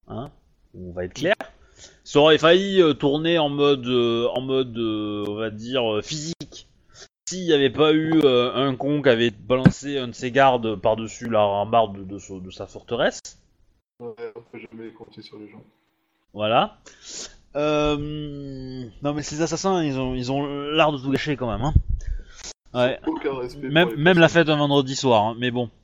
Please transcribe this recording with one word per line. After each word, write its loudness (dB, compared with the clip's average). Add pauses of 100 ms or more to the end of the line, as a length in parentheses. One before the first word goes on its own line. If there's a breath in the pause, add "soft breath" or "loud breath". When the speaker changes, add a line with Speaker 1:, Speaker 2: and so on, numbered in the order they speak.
Speaker 1:
Hein ? -12 (480)
On -14
va -8
être -12
clair. 0 (680 soft breath)
Ça 2
aurait 8
failli, 4
euh, 6
tourner 0
en 0
mode, 0
euh, 0
en -4
mode, -4
euh, -4
on -6
va -4
dire, -4
euh, -2
physique. -12 (600 loud breath)
S'il -10
y 2
avait 4
pas 4
eu, 4
euh, 4
un 0
con -2
qui 4
avait 4
balancé 2
un -4
de -12
ses -8
gardes 4
par-dessus -2
la 2
rambarde 2
de, -14
de -12
so-, -16
de -16
sa -14
forteresse. -4 (800)
Speaker 2:
Ouais, -12 (220)
on -18 (100)
peut -16 (120)
jamais -16
compter -20
sur -20
les -18
gens. -20 (680)
Speaker 1:
Voilà. 0 (800 loud breath)
Euh, 0 (1040)
non -4
mais -6
ces -6
assassins, -2
ils -2
ont, -4
ils -6
ont -2
l'art 0
de -6
tout -6
gâcher -2
quand -6
même, -4
hein. 0 (1000 loud breath)
Ouais. 0
Speaker 2:
Aucun -4
respect -10
Speaker 1:
Même, 4
Speaker 2:
pour -6
les -2
Speaker 1:
même 6
la 8
Speaker 2:
personnes. 4
Speaker 1:
fête 2
un 2
vendredi 2
soir, 4
hein, -2
mais 0
bon. -4 (140)